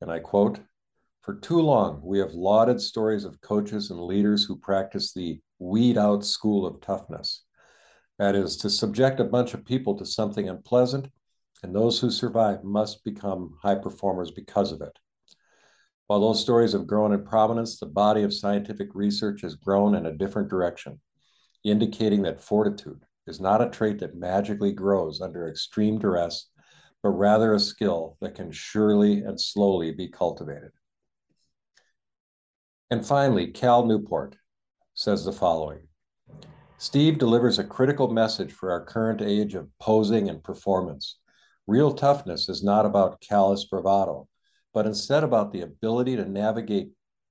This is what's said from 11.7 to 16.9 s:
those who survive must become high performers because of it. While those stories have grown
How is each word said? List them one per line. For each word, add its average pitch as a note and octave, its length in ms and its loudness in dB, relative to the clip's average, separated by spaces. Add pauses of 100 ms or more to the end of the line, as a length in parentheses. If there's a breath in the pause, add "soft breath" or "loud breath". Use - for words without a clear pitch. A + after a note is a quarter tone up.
those A2+ 280 2
who B2 100 0
survive A2 540 0
must G#2 400 -4
become F#2+ 580 -8
high G2 140 2
performers F#2 560 -6
because - 400 -4
of D2 80 -12
it. - 180 -16 (1080 soft breath)
While G#2 100 2
those A2 220 2
stories A#2 320 4
have F#2 160 -2
grown G#2 240 2